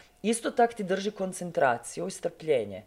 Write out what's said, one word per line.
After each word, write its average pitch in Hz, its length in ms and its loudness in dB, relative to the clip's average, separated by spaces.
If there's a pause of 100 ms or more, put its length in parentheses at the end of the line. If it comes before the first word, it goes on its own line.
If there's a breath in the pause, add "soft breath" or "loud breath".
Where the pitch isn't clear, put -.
(220 loud breath)
Isto 226 280 0
tak 233 240 4
ti 220 80 -6
drži 196 280 0
koncentraciju 170 960 0
i 190 60 -6
strpljenje. 120 760 -2